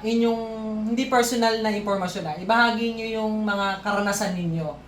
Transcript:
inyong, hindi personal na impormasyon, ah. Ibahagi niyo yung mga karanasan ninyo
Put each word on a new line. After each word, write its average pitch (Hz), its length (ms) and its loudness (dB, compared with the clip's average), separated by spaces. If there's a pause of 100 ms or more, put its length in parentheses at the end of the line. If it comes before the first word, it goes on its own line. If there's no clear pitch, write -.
inyong, 226 360 2 (440)
hindi 240 240 0
personal 233 560 4
na 208 80 2
impormasyon, 190 560 -2
ah. 156 80 -6
Ibahagi 226 560 2
niyo 226 240 -4
yung 214 240 0
mga 196 400 0
karanasan 202 560 0
ninyo 165 320 -2 (180)